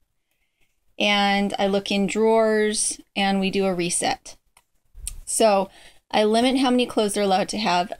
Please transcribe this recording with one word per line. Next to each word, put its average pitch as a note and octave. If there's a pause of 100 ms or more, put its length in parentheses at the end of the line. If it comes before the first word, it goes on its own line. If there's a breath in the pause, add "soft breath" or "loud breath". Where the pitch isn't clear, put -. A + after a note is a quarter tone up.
(1000)
and G3+
I G3+
look G3
in G3
drawers, G#3+ (140)
and G3
we F#3+
do G3
a F#3+
reset. - (880)
So G3+ (420 loud breath)
I G#3+
limit A#3+
how C4
many B3
clothes G#3+
they're G#3
allowed G3
to -
have. F3+